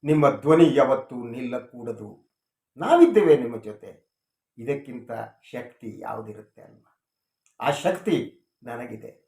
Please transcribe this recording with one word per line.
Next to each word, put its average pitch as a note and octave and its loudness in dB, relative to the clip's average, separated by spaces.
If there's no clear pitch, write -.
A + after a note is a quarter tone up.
ನಿಮ್ಮ D3 4
ಧ್ವನಿ D#3+ 6
ಯಾವತ್ತೂ C3 0
ನಿಲ್ಲಕೂಡದು. A#2+ -12
ನಾವಿದ್ದೇವೆ G#3 6
ನಿಮ್ಮ A#2 -6
ಜೊತೆ. G2+ -18
ಇದಕ್ಕಿಂತ A#2+ -10
ಶಕ್ತಿ A#2+ -14
ಯಾವುದಿರುತ್ತೆ G#2+ -14
ಅಲ್ವಾ? - -20
ಆ C#3 0
ಶಕ್ತಿ F3+ -2
ನನಗಿದೆ. A#2 -14